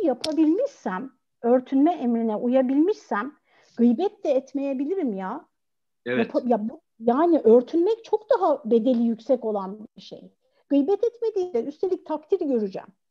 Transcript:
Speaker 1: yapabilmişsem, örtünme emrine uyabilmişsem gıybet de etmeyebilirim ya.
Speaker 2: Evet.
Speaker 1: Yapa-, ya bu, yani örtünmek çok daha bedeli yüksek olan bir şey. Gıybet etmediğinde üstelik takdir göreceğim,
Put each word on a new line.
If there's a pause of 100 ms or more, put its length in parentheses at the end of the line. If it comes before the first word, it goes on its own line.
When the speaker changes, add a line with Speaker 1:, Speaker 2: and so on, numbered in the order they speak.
Speaker 1:
yapabilmişsem, (300)
örtünme
emrine
uyabilmişsem (440)
gıybet
de
etmeyebilirim
ya. (600)
Speaker 2:
Evet. (100)
Speaker 1:
Yapa-,
ya
bu, (180)
yani
örtünmek
çok
daha
bedeli
yüksek
olan (100)
bir
şey. (380)
Gıybet
etmediğinde
üstelik
takdir
göreceğim, (220)